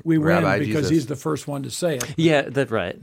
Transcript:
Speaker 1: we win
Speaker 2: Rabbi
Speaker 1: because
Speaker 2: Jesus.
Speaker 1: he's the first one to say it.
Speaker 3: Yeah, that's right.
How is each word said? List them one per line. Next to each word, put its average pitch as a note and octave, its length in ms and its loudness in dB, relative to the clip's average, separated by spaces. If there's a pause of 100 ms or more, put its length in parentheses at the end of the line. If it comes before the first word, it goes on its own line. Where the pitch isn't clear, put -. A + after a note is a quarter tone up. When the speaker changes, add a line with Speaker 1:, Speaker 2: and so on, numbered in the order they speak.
Speaker 1:
we D#3+ 140 2
win D#3 100 2
Speaker 2:
Rabbi G2 320 2
Speaker 1:
because G#2+ 160 -2
Speaker 2:
Jesus. C#3 140 0
Speaker 1:
he's D#3 160 2
the C#3+ 100 -8
first D3+ 320 -6
one C#3 160 -6
to B2+ 80 -10
say E3 240 -2
it. B2 220 -6
Speaker 3:
Yeah, D#3 320 4
that's C3 200 0
right. G2+ 340 -2